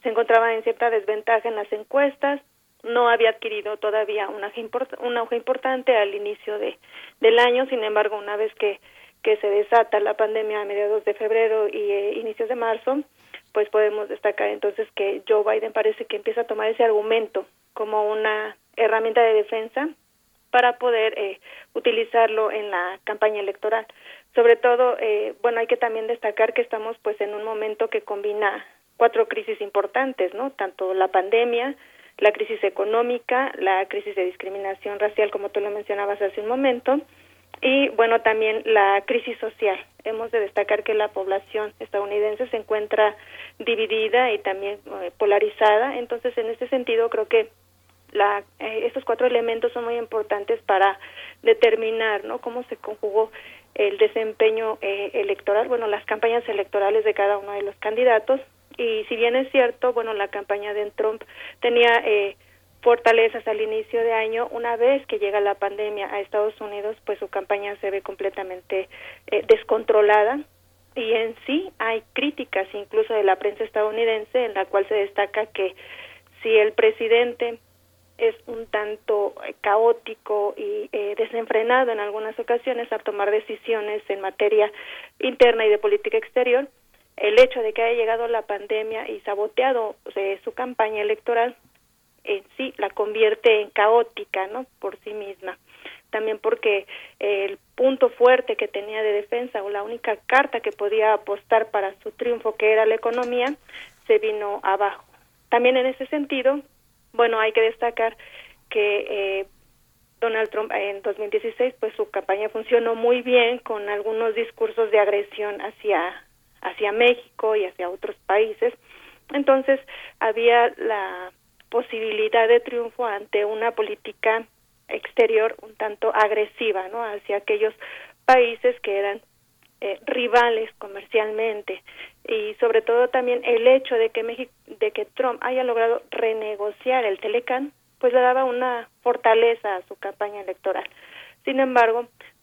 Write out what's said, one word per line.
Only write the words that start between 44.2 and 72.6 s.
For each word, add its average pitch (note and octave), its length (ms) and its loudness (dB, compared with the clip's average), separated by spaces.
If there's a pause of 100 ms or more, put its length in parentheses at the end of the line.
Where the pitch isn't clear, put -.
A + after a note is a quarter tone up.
y G3+ 60 -2
también, G3 400 -6 (220)
eh, F3 160 -10
polarizada. G#3+ 800 2
Entonces, A#3+ 400 -6
en A3+ 100 -4
este A#3 200 -6
sentido, A#3 420 0
creo A3 160 -2
que A3 260 2 (600)
la, G3+ 320 0 (160)
eh, A3 260 -6
estos A#3+ 200 -4
cuatro B3 220 0
elementos A#3 440 0
son A#3+ 140 -6
muy A#3 100 -4
importantes A3 680 -4
para G3 360 2 (420)
determinar, A3 840 2
¿no?, A3+ 140 -8
cómo A#3+ 240 -8
se - 120 -12
conjugó G#3+ 560 -2 (440)
el G3+ 220 0
desempeño, A3 840 0
eh, G3+ 320 -6
electoral, G#3 560 0
bueno, A#3+ 180 -2
las G#3 160 -4
campañas A#3 460 0
electorales G#3 560 0
de G#3+ 80 2
cada G3+ 240 0
uno G3+ 160 -10
de G3+ 80 -6
los G3+ 160 -8
candidatos, A#3 640 2 (380)
Y A3+ 300 -2
si A#3+ 60 -4
bien A#3 200 2
es C4 160 -2
cierto, B3 420 2
bueno, A3+ 200 -4
la G3+ 160 -2
campaña G3+ 440 -6
de G#3 180 -4
Trump A3 300 -4 (380)
tenía, A#3+ 460 4
eh, G3+ 300 0 (460)
fortalezas A#3 680 4
al G#3+ 120 -2
inicio A3 420 -2
de A3+ 120 2
año, A3+ 380 -2
una A#3 260 -4
vez C4+ 300 2
que G#3+ 120 -4
llega G3+ 220 0
la G3+ 140 0
pandemia G3+ 560 -6
a G3+ 100 -6
Estados G#3+ 400 -2
Unidos, G#3 340 -8 (100)
pues G3+ 140 -6
su G3 80 -8
campaña G3+ 540 -6
se G3 100 -4
ve G3 100 -4
completamente, F#3+ 840 -8 (400)
eh, - 200 -2
descontrolada. G#3+ 920 4 (560)
Y A3+ 180 -2
en A3+ 220 -2 (100)
sí E4+ 320 -2
hay A3+ 240 -4 (120)
críticas B3+ 600 -4